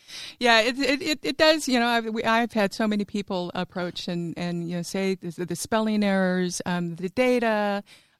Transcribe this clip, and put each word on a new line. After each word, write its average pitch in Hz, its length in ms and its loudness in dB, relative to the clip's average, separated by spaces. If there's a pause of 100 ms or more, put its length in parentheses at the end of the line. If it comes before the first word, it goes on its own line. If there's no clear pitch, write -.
(380)
Yeah, 233 220 6
it, 240 180 0
it, 269 240 0
it, 302 200 -2
it 294 140 -2
does. 311 320 4
You 247 120 4
know, 233 80 2
I've, 233 180 0
we, 220 160 -2
I've 226 300 2
had 202 200 0
so 226 140 -2
many 208 180 0
people 190 500 -4
approach 180 520 -6
and, 175 320 -4
and, 175 320 -4
you 175 60 -4
know, 170 60 -4
say 190 340 -2
the, 175 280 -8
the 175 120 -6
spelling 220 480 0
errors, 185 600 2
um, 175 300 -2
the 180 140 -6
data, 220 760 2 (380)